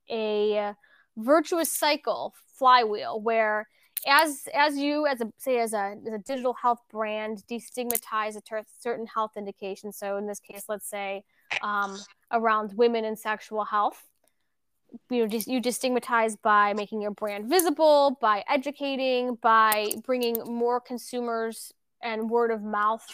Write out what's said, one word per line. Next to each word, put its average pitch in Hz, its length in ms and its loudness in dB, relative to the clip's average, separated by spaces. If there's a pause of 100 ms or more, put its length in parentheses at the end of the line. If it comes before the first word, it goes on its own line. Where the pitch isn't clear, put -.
(100)
a 208 640 0 (420)
virtuous 302 560 2
cycle 294 640 -2 (240)
flywheel 226 640 4
where 214 480 0 (380)
as, 294 480 4
as 285 220 2
you, 294 300 0
as 269 140 -2
a, 220 180 -4
say, 254 200 -2
as 226 140 -2
a, 202 240 -4 (100)
as 220 60 -6
a 220 60 -6
digital 247 360 -4
health 240 260 0 (100)
brand, 214 600 -6
destigmatize 226 840 -4
a 208 40 -12
ter-, 214 240 -8 (160)
certain 226 260 -4
health 220 300 -4
indication. 202 560 -10
So 202 240 -6
in 202 100 -4
this 208 140 -8
case, 202 280 -18
let's 208 200 -8
say, 196 360 -8 (380)
um, 202 360 -4 (320)
around 214 460 0
women 233 280 2
and 220 140 -4
sexual 214 460 -4
health, 214 360 0 (1120)
you 247 120 2
know, 220 40 2
just, 214 220 -4
you 254 120 0
destigmatize 233 800 0
by 208 340 4
making 208 280 -4
your 208 80 -2
brand 208 380 -8
visible, 302 720 4
by 214 280 2
educating, 262 840 -2
by 220 540 4 (160)
bringing 240 320 0 (100)
more 240 340 0
consumers 233 920 -8 (300)
and 220 280 -4
word 233 200 2
of 214 120 -2
mouth 214 520 0